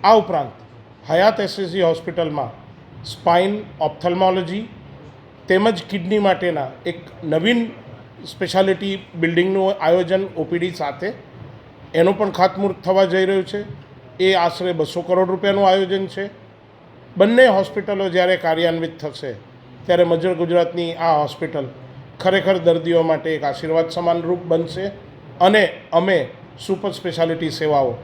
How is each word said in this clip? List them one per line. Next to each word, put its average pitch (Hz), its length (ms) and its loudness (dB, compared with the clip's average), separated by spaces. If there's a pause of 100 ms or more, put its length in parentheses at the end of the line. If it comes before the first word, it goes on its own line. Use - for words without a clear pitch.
આ 208 120 8
ઉપરાંત 165 360 0 (580)
હયાત 196 300 2
એસ 202 200 -4
એસ 190 80 -4
જી 180 140 -2
હોસ્પિટલમાં 160 800 -2 (400)
સ્પાઇન, 190 600 0 (180)
ઓપ્થેલ્મોલોજી 185 840 0 (800)
તેમજ 196 420 2
કિડની 196 300 -2
માટેના 175 480 0 (180)
એક 170 160 -6 (220)
નવીન 214 480 0 (540)
સ્પેશિયાલિટી 190 760 -2 (160)
બિલ્ડિંગનું 180 680 0
આયોજન 180 460 2 (100)
ઓ 160 60 -4
પી 170 160 -4
ડી 180 120 -2
સાથે, 165 420 -8 (800)
એનું 180 240 4
પણ 202 120 0
ખાતમુહૂર્ત 185 560 0
થવા 190 200 4
જઈ 190 200 2
રહ્યું 190 180 0
છે. 208 220 -8 (540)
એ 190 140 4
આશરે 175 400 0
બસો 165 280 -2
કરોડ 180 280 2
રૂપિયાનું 196 380 2
આયોજન 190 400 2
છે. 196 220 -8 (880)
બંને 233 300 6
હોસ્પિટલો 196 640 0
જ્યારે 180 280 2
કાર્યાન્વિત 165 640 -2
થશે 139 340 -8 (520)
ત્યારે 175 180 4
મધ્ય 170 300 2
ગુજરાતની 170 600 0
આ 165 240 2
હોસ્પિટલ 147 500 -4 (520)
ખરેખર 190 380 2
દર્દીઓ 165 460 2
માટે 160 320 0
એક 147 80 -6
આશીર્વાદ 160 460 0
સમાનરૂપ 170 500 -2
બનશે 170 480 -2 (540)
અને 190 400 4 (100)
અમે 170 380 2 (380)
સુપર 190 240 -4
સ્પેશિયાલિટી 165 580 -2
સેવાઓ 143 440 0 (100)